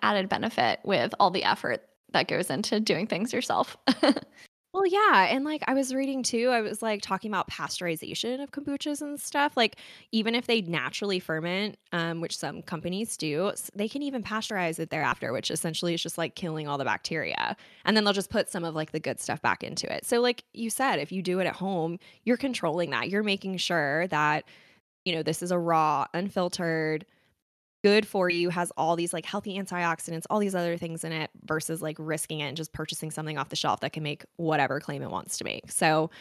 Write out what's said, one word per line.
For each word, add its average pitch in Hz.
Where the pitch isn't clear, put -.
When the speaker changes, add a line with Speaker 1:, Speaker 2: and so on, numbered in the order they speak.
Speaker 1:
added 202
benefit -
with 120
all -
the -
effort -
that -
goes -
into 208
doing 208
things 208
yourself. -
<laughs> -
Speaker 2:
Well, 381
yeah, 392
and, 269
like, 302
I 262
was 269
reading 269
too, 240
I 240
was, 214
like, 214
talking 196
about 190
pasteurization 175
of 277
kombuchas 285
and 285
stuff, 285
like, 226
even 220
if 247
they 233
naturally 170
ferment, 180
um, 165
which 165
some 160
companies 180
do, 156
s-, -
they 214
can 277
even 269
pasteurize 196
it 165
thereafter, 127
which -
essentially 170
is 165
just, -
like, 165
killing 156
all 143
the 139
bacteria, 110
and 208
then 208
they'll 202
just 196
put 202
some 175
of, 160
like, 156
the 160
good 131
stuff -
back -
into -
it. -
So, 240
like 240
you 226
said, 233
if 147
you 185
do 180
it 175
at -
home, 175
you're 240
controlling 175
that, 123
you're 208
making 196
sure 165
that, 151
you 175
know, 160
this 156
is 180
a 180
raw, 160
unfiltered, 165
good 208
for 185
you, 175
has 175
all 160
these, 170
like, 160
healthy 196
antioxidants, 170
all 214
these 202
other 170
things 165
in 165
it, 156
versus, 156
like, 156
risking 156
it 147
and 127
just 156
purchasing 156
something 156
off 143
the 160
shelf -
that 143
can 156
make 147
whatever 147
claim 143
it 131
wants -
to -
make. -
So 160